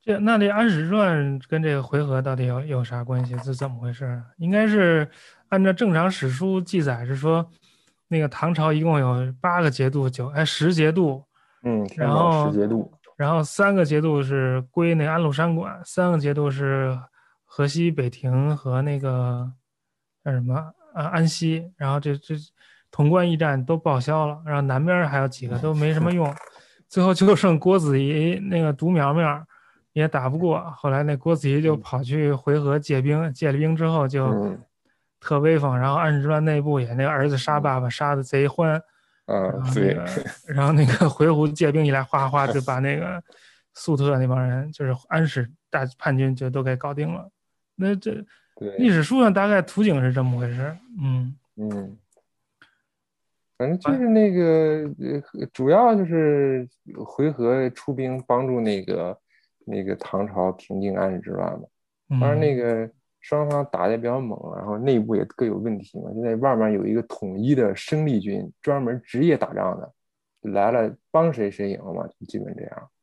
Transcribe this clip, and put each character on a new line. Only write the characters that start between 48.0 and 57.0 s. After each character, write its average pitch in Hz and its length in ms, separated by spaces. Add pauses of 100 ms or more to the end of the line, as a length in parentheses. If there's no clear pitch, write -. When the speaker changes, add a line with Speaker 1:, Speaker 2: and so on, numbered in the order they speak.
Speaker 2:
对。 202 220
Speaker 1:
历 240 120
史 165 120
书 240 180
上 220 120
大 196 140
概 202 160
图 196 220
景 160 160
是 127 120
这 131 120
么 123 160
回 120 120
事 123 100
儿， 156 160 (220)
嗯。 127 360 (200)
Speaker 2:
嗯。 104 400 (1600)
反 127 120
正 175 100
就 285 140
是 254 160
那 214 240
个， 160 680
呃， 139 540
主 131 160
要 226 260
就 196 100
是 143 640 (380)